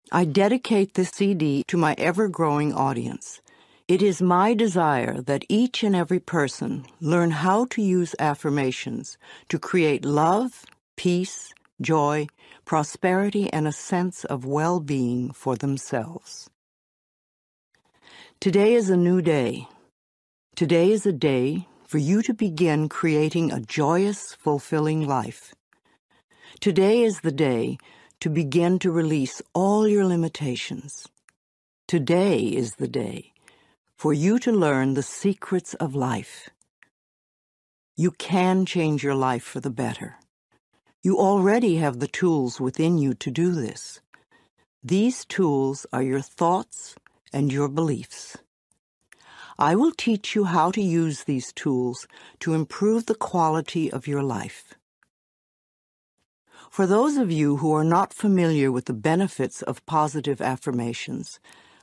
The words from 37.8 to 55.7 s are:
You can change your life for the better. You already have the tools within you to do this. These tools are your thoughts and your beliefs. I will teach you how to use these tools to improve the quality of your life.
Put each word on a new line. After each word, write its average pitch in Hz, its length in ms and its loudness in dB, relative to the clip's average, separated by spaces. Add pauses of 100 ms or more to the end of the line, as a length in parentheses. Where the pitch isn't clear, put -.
You 175 160 0
can 185 560 2
change 156 360 0
your 139 120 0
life 131 280 0
for - 180 -10
the 139 100 -6
better. 113 460 -8 (840)
You 190 160 0
already 202 600 4
have 143 200 0
the 139 100 -4
tools 147 540 0
within 156 380 0
you 135 160 0
to - 160 -8
do 170 220 0
this. - 460 -8 (840)
These 202 420 0
tools 139 640 0
are 131 120 -2
your 135 180 -2
thoughts - 720 -2 (400)
and 139 180 0
your 143 160 0
beliefs. 147 680 -4 (1200)
I 156 160 4
will 302 160 4
teach - 420 -2
you 208 120 2
how 170 260 2
to 214 100 -2
use 165 440 -2
these 131 260 -4
tools 123 560 -4 (320)
to 160 140 -2
improve 208 520 0
the 220 100 0
quality 160 760 -2
of 131 160 -8
your 143 160 -2
life. - 520 -8 (2000)